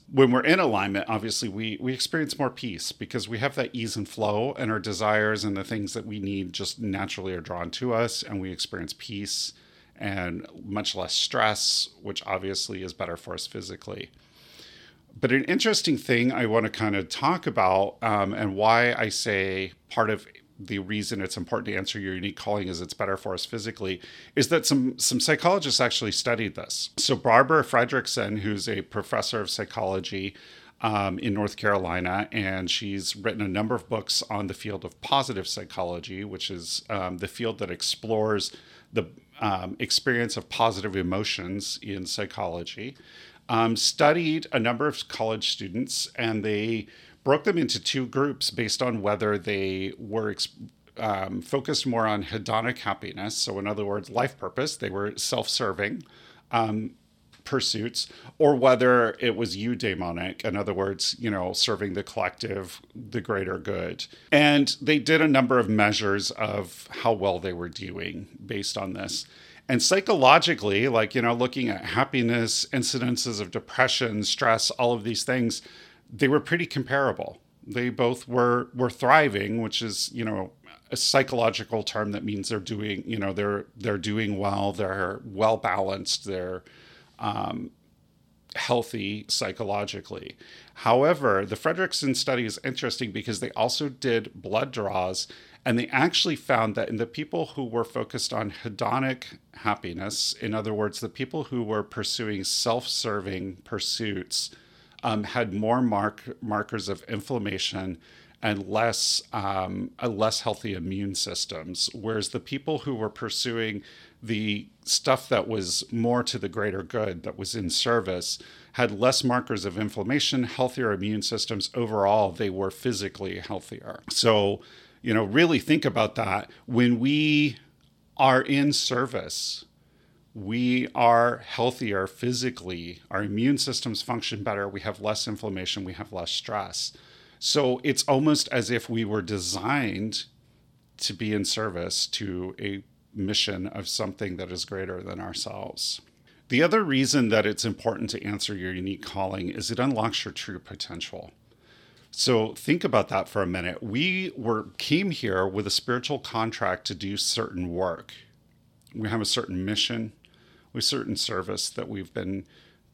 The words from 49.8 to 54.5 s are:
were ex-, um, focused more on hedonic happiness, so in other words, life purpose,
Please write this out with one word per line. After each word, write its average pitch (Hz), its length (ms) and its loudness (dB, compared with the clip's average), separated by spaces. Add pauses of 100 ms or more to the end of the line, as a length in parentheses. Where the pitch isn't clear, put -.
were 107 320 -4
ex-, - 180 -4 (500)
um, 98 440 -2
focused - 440 -2
more 117 220 2
on 104 160 2
hedonic 113 560 -2
happiness, 98 560 -6
so 98 240 -2
in 98 80 -2
other 107 160 -2
words, 101 260 -4
life 123 280 0
purpose, 127 400 -4